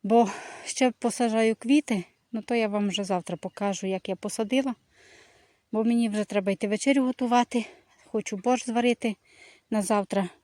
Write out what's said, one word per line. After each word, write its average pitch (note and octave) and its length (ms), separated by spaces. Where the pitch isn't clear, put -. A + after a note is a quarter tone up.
Бо A3 280
ще - 260
посаджаю A3+ 640
квіти, A#3+ 480
ну A3 100
то A#3+ 120
я A3 140
вам G#3 200
вже G3 160
завтра F3+ 320
покажу, G3 500
як F#3+ 220
я F#3 80
посадила. A#3+ 580
Бо G#3+ 120
мені A#3 240
вже G#3 160
треба G3 280
йти G3+ 160
вечерю C4 360
готувати. A#3+ 640
Хочу G#3+ 300
борщ A#3+ 300
зварити A#3+ 500
на G#3+ 120
завтра. G3 460